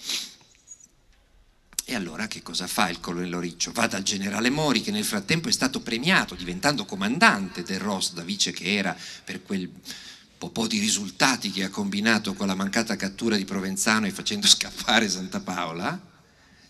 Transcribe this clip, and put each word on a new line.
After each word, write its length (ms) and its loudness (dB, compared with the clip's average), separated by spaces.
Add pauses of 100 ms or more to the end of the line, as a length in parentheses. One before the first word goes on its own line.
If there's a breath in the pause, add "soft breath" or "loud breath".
(1900 loud breath)
E 60 -4
allora 320 -4
che 160 -8
cosa 240 -6
fa 240 2
il 100 -6
Cone 280 -4
Loriccio? 440 -4
Va 140 2
dal 160 -2
generale 480 0
Mori, 320 2
che 80 -4
nel 160 0
frattempo 440 0
è 20 4
stato 300 0
premiato, 520 2
diventando 500 0
comandante 760 2
del 180 -4
ros, 340 -2
da 100 -8
vice 280 0
che 240 0
era, 220 0 (260 loud breath)
per 200 -10
quel 260 -4 (680 loud breath)
po' 120 -8
po' 180 -2
di 120 2
risultati 720 2
che 120 -2
ha 60 -2
combinato 640 2
con 140 -2
la 80 2
mancata 400 0
cattura 420 0
di 80 0
Provenzano 640 0
e 40 0
facendo 360 0
<laughs> 20 8
scappare 580 4
Santa 340 -4
Paola. 720 -4 (560 soft breath)